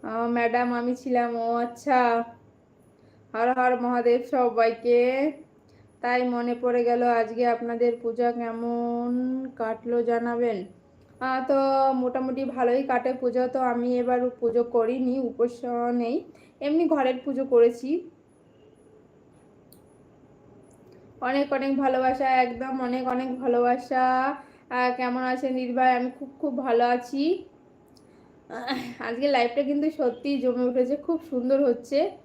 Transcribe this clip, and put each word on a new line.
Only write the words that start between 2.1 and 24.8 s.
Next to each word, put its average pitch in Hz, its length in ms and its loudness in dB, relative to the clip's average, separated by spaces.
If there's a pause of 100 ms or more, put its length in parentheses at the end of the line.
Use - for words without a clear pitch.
হর 226 200 2
হর 254 280 2
মহাদেব 240 400 2 (100)
সবাইকে। 233 680 4 (1000)
তাই 247 280 0
মনে 240 320 -2
পড়ে 240 220 2
গেল 240 200 2
আজকে 233 440 2
আপনাদের 233 540 0
পূজা 240 300 0
কেমন 240 800 -4 (440)
কাটলো 233 480 -2
জানাবেন। 233 540 0 (640)
আহ, 262 280 -2
তো 277 100 -2 (360)
মোটামুটি 254 520 -2
ভালোই 247 380 0
কাটে 254 300 -2
পুজো। 254 340 -2
তো 262 120 -4
আমি 247 400 0
এবার 247 300 0 (100)
পুজো 233 240 0
করিনি, 247 560 0
উপোস 240 420 -2 (320)
নেই, 240 220 -2 (460)
এমনি 311 260 2
ঘরের 262 380 2
পুজো 269 200 -4
করেছি। 254 640 2 (3000)
অনেক 277 320 0
অনেক 269 240 0
ভালোবাসা, 262 520 2
একদম 254 520 0
অনেক 254 260 -2
অনেক 254 220 -4 (120)
ভালোবাসা। 254 960 0 (340)
আহ, 247 280 0